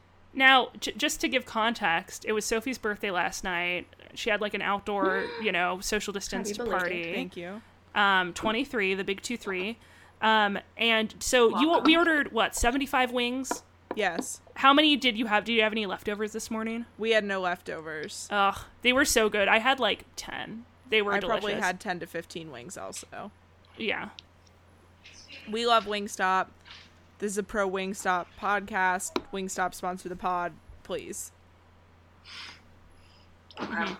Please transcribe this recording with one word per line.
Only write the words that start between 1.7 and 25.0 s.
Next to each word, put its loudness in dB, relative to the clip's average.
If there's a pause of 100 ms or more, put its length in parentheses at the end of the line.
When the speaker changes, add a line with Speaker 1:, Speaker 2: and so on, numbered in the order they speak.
Speaker 1:
it -2
was -2
Sophie's -2
birthday -4
last -2
night. -4 (280)
She -6
had, 0
like, -2
an -6
outdoor, 0 (100)
Speaker 2:
<gasps> -8
Speaker 1:
you 0
know, 0
social -4
Speaker 2:
Happy -6
Speaker 1:
distance -6
Speaker 2:
belated. -2
Speaker 1:
party. -4
Speaker 3:
Thank -8
you. -12 (360)
Speaker 1:
Um, 4
twenty-three, -2
the -2
big -4
two -6
three. -6 (420)
Um, 4 (180)
and 0
so 4
you, 6
Speaker 2:
Welcome. 4
Speaker 1:
we 8
ordered, 4
what, 2
seventy-five 2
wings? -4 (320)
Speaker 3:
Yes. -2 (160)
Speaker 1:
How 6
many 6
did 2
you 0
have? 2
Did -2
you 4
have 2
any -2
leftovers -4
this -8
morning? -6 (120)
Speaker 3:
We 0
had 4
no -2
leftovers. -6
Speaker 1:
Ugh, 2 (240)
they 6
were 4
so 4
good. 2
I 6
had, 2
like, 0 (120)
ten. -10 (260)
They 4
were 0
Speaker 3:
I 0
Speaker 1:
delicious. -2
Speaker 3:
probably -2
had -2
ten -6
to -10
fifteen -12
wings -14
also. -12 (460)
Speaker 1:
Yeah. -4 (1400)